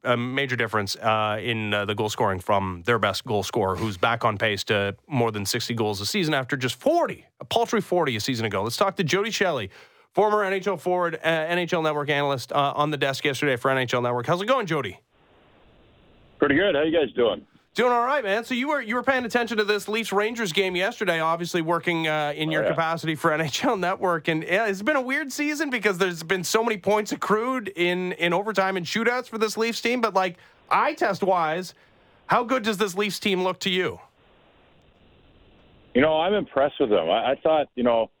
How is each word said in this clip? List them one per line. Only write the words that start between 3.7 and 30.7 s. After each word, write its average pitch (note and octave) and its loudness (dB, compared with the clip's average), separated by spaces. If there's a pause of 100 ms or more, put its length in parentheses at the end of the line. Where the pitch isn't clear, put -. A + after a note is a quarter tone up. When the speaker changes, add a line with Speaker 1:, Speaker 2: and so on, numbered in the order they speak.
Speaker 1:
who's G#2 -4
back A#2 0
on G#2+ 2
pace G#2 -2
to G2+ 0 (120)
more A#2+ 2
than G#2 -6
sixty A#2+ -4
goals G#2+ -2
a G2+ -6
season D#3 0
after C3 -2
just B2+ -4
forty, D#4 2 (140)
a - -14
paltry A3+ 0
forty D#3 0
a G#2 -2
season A2+ -2
ago. G2 -2
Let's A2 -4
talk G3 2
to G3 -2
Jody G3 0
Shelley, D3 -2 (400)
former G#3 4
N F#3+ 0
H F#3+ -2
L F#3+ 0
forward, F3+ 0
uh, - -12
N E3 0
H F3 0
L E3 2
Network D3 0
analyst, C#3+ 0
uh, C#3 2
on D3+ 2
the D3 -2
desk C#3 -2
yesterday C#3 2
for C3+ 0
N C3 2
H B2+ 0
L B2 2
Network. A#2+ -2
How's F3 0
it - -4
going, A#3+ 2
Jody? C3+ -4 (1400)
Speaker 2:
Pretty C#3+ 2
good. F3+ 2
How D3 2
you D#3+ 0
guys D3+ 0
doing? A2 0 (280)
Speaker 1:
Doing B3 2
all A#3+ 2
right, C#4 0
man. G#3 -2
So B3+ -6
you B3+ -2
were, D4 0
you A3 -6
were B3 -2
paying B3+ 0
attention A#3 -2
to G#3+ 2
this G3+ 0
Leafs-Rangers G#3+ -2
game F#3 0
yesterday, F3+ 0
obviously E3 -2
working, E3 0
uh, D3+ 0
in D#3 -2
Speaker 2:
Oh, - -2
Speaker 1:
your D#3 0
Speaker 2:
yeah. D#3 2
Speaker 1:
capacity D#3+ -2
for D#3+ 0
<laughs> - -
N D#3 0
H D#3+ -4
L A#3+ 2
Network. F3+ 0
And, D#3+ 0
yeah, G3 2
it's G3 -4
been D4+ 2
a C4+ 2
weird C4+ -4
season D4 -2
because G#3 0
there's F3 0
been F3+ -2
so A3 2
many A3+ 0
points G#3 0
accrued A3+ 0
in, F3+ 0
in E3+ 0
overtime G3 0
and F3 -4
shootouts A#3+ 0
for A3 -8
this G#3+ 0
Leafs A3+ -2
team. A#3+ 0
But, G#3+ 0
like, F#3 0 (320)
eye B3 2